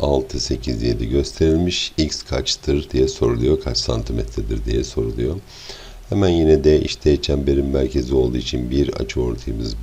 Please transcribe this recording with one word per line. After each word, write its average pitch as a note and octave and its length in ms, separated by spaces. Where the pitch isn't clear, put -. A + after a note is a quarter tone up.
altı, C#2 400
sekiz, A#1 420
yedi A#1 260
gösterilmiş. D#2+ 880
X D2+ 240
kaçtır C#2+ 680
diye B1+ 180
soruluyor, A#1+ 520
kaç - 180
santimetredir A2 880
diye A2+ 200
soruluyor. A#1 520
Hemen G2 200
yine D#2 360
D D#2 160
iç C#2 160
teğet C#2+ 280
çemberin C#2 420
merkezi C2+ 480
olduğu B1+ 220
için B1 340
bir C2+ 180
açı B1 340
ortayımız A1+ 600